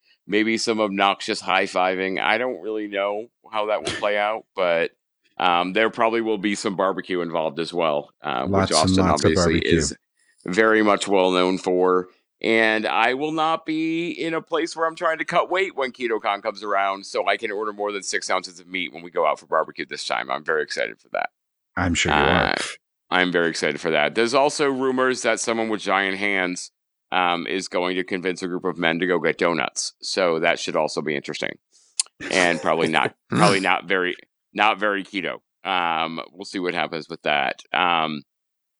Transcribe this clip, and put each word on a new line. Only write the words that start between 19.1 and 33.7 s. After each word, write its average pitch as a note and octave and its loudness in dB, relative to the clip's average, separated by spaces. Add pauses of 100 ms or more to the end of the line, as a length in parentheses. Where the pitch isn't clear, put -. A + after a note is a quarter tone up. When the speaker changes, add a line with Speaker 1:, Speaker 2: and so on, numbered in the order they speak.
Speaker 1:
go E2+ 0
out C#2 2
for E2 -20
barbecue D#2 -2
this - -10
time. C2 -4
I'm C#2+ -4
very D#2+ 0
excited A1 -6
for - -20
that. G1+ -4 (480)
Speaker 2:
I'm F2 0
sure - 0
you D2+ 4
Speaker 1:
Uh, D2 4
Speaker 2:
are. A1 2 (560)
Speaker 1:
I'm F2+ 2
very E2+ 4
excited D#2 -2
for E2+ -2
that. D2+ 2
There's A2+ 2
also C#3+ 2
rumors C3 0
that A2+ 0
someone A2+ 0
with G#2+ -2
giant F#2+ 0
hands, F#2+ -2 (400)
um, F2 0
is F2+ -4
going F2+ -2
to F#2 -2
convince F2+ -4
a F#2+ -4
group F2 -6
of E2+ -4
men E2+ 0
to F#2 0
go F2 2
get D#2+ 0
donuts. E2+ -2
So F2 0
that E2 2
should E2+ -6
also D#2 0
be D2+ -4
interesting. - -8 (720)
And F2 4
probably E2 2
not, D#2+ 0
Speaker 2:
<laughs> - -20
Speaker 1:
probably G2+ 4
not F#2 0